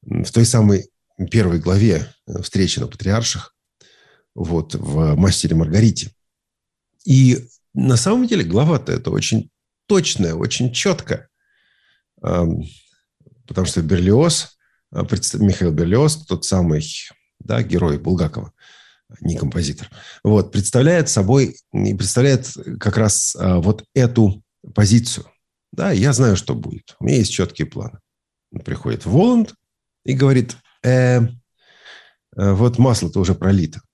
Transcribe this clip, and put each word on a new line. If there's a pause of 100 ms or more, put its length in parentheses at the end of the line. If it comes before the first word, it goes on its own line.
В
той
самой (400)
первой
главе, (220)
э,
"Встречи
на
Патриарших", (800)
вот,
в
"Мастере
и
Маргарите". (920)
И (280)
на
самом
деле
глава-то
эта
очень (380)
точная,
очень
четкая. (960)
Эм, (840)
потому
что
Берлиоз, (360)
э,
предс-,
Михаил
Берлиоз,
тот
самый, (560)
да,
герой
Булгакова, (680)
не
композитор, (340)
вот,
представляет
собой, (160)
не
представляет (280)
как
раз,
э,
вот (100)
эту (320)
позицию. (460)
Да,
я
знаю,
что
будет.
У
меня
есть
четкие
планы. (540)
Он
приходит
Воланд (520)
и
говорит: (280)
"Э,
э, (1300)
вот
масло-то
уже
пролито". (140)